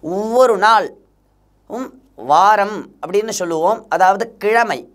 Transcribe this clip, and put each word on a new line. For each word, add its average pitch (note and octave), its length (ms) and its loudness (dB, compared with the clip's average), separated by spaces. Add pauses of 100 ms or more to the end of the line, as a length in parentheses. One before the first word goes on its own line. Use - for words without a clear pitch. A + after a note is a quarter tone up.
ஒவ்வொரு A3 500 2 (100)
நாள் G#3+ 220 4 (840)
உம் A#3+ 200 -10 (400)
வாரம் G3+ 460 2 (260)
அப்படின்னு G3+ 360 -4
சொல்லுவோம், F3 500 -2
அதாவது F#3 360 2 (180)
கிழமை. A3 360 0 (160)